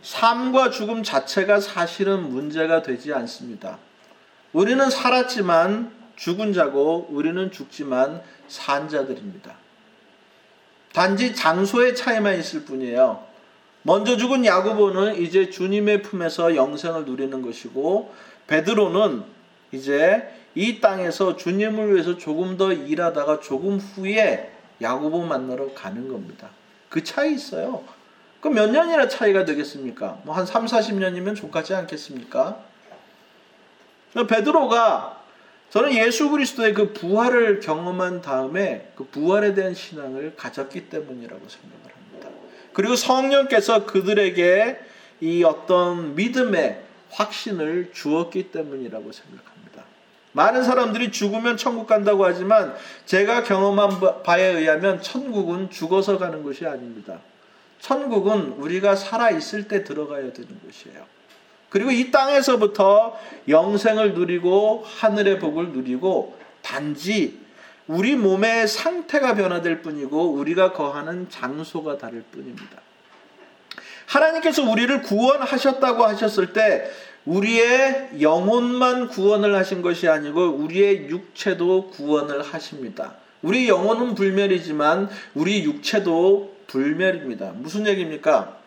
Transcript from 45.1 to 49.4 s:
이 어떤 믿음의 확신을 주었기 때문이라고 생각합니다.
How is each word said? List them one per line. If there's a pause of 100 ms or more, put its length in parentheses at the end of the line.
이
어떤
믿음의 (300)
확신을
주었기
때문이라고
생각합니다. (460)